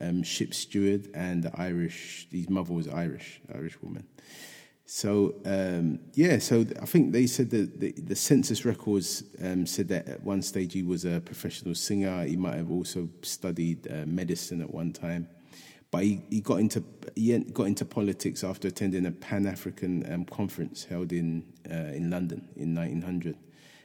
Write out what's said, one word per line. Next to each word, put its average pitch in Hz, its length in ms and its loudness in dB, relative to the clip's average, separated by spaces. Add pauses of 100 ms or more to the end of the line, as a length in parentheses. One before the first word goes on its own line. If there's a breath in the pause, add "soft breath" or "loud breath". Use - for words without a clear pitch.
um, 87 220 0
ship - 320 -4
steward 101 600 0
and 87 420 -2
Irish. 87 720 -4
His 87 180 -4
mother 90 240 0
was 82 160 -2
Irish, 82 520 -6 (120)
Irish - 300 -10
woman. - 240 -10 (760 loud breath)
So, 101 500 2 (120)
um, 92 520 2 (160)
yeah, 156 240 8
so 113 260 6
th-, - 160 -6
I - 60 -8
think 156 260 6
they 120 140 6
said 120 240 2
that 107 300 2
the, 101 120 0
the 95 240 4
census 117 480 6
records, 101 600 2 (180)
um, 92 240 2
said 92 220 -2
that 90 180 0
at - 160 -10
one 98 200 0
stage 92 320 -2
he 95 80 0
was 87 220 0
a 87 160 2
professional - 540 -6
singer. 95 500 0
He 78 120 0
might 92 200 0
have 82 140 -2
also 87 380 -2 (140)
studied, 85 680 -2
uh, 76 160 -6
medicine 87 540 -2
at 80 120 -6
one 85 200 -4
time. 85 360 -4 (600 loud breath)
But - 140 2
he, 104 260 2
he 110 100 2
got 98 200 2
into, 107 220 2 (320)
he 113 200 4
en-, - 180 0
got - 120 0
into 98 200 2
politics - 580 -2
after 95 260 -2
attending 92 360 0
a 87 80 0
Pan-African, 92 1000 -2
um, 87 140 -2
conference - 600 -6
held 87 280 -4
in, 82 320 0 (260)
uh, 80 220 -6
in 85 180 -2
London 87 460 -4
in 82 160 -2
nineteen 85 300 -2
hundred, 87 340 -4 (480 loud breath)